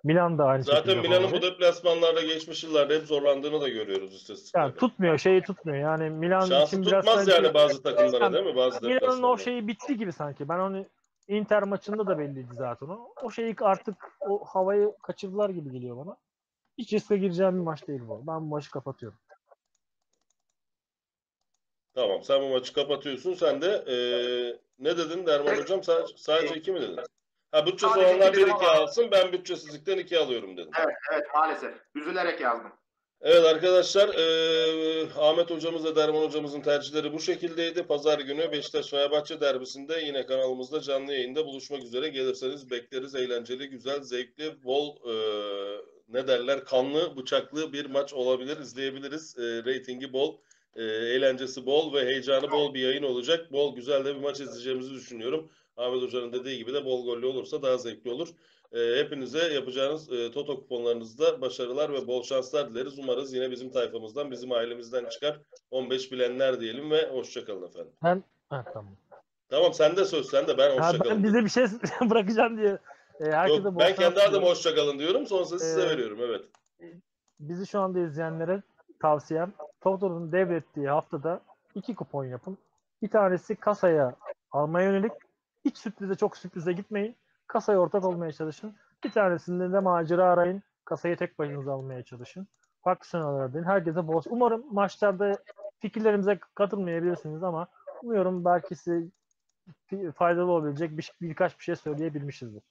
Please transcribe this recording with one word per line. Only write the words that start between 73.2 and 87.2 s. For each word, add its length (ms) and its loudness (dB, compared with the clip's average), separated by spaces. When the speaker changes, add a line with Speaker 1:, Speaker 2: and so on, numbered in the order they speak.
Speaker 1:
E, 40 -4
herkese 380 4
Speaker 2:
Yok, 120 -2
Speaker 1:
bol 40 -4
Speaker 2:
ben 80 8
Speaker 1:
şans 120 4
Speaker 2:
kendi 220 4
adıma 80 8
Speaker 1:
diliyorum. 200 4
Speaker 2:
hoşça 260 2
kalın 240 0
diyorum. 280 0
Son 180 0
sözü 200 -6
size 180 0
Speaker 1:
Ee, 80 2
Speaker 2:
veriyorum, 320 -2
evet. 220 -4
Speaker 1:
bizi 260 -8
şu 140 -4
anda 180 -2
izleyenlere 640 -4
tavsiyem, 520 0
Toto'nun 520 -2
devrettiği 560 0
haftada 520 -2
iki 200 -8
kupon 300 -8
yapın. 340 -12
Bir 80 -6
tanesi 460 2
kasaya 580 2
almaya 400 0
yönelik. 220 0
Hiç 140 -2
sürprize, 360 -8
çok 220 0
sürprize 360 -6
gitmeyin. 440 -4